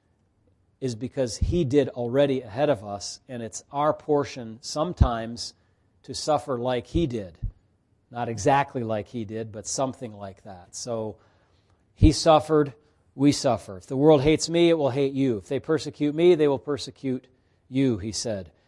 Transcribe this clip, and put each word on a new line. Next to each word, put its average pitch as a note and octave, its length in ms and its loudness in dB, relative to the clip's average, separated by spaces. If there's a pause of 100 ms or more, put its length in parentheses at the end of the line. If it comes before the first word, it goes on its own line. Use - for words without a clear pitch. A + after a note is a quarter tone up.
(800)
is B2+ 140 -4
because B2 420 -4
He F3 280 0
did C3+ 240 2
already B2+ 540 0
ahead B2+ 280 -2
of G#2+ 140 -2
us, G2+ 340 -10 (100)
and A#2+ 140 -12
it's - 300 -12
our D3 200 0
portion B2+ 680 -4
sometimes A#2+ 920 -2 (500)
to C3+ 100 -12
suffer C#3+ 460 -2
like B2 260 -2
He E3 220 0
did. G2+ 280 -8 (720)
Not A#2+ 200 -6
exactly C3+ 560 0
like G#2+ 240 -4
He A#2 160 -8
did, A2 260 -10
but G#2 160 -14
something C3 460 -6
like G2+ 320 -16
that. F#2 320 -20
So A2 400 -8 (800)
He D#3+ 180 6
suffered, D3+ 600 4 (440)
we C#3 160 4
suffer. A2 440 -2
If F2+ 100 -20
the C3+ 100 -6
world C#3+ 260 6
hates D3+ 260 2
me, E3+ 200 4
it E3 100 4
will C#3 120 0
hate C#3 220 0
you. C3 260 0
If - 100 -16
they C#3 100 -2
persecute D3 560 -2
me, F3 220 6
they D3+ 100 4
will C3+ 140 2
persecute C3 640 -6 (420)
you, C3 300 2
He G#2 140 -8
said. G2+ 400 -6 (160)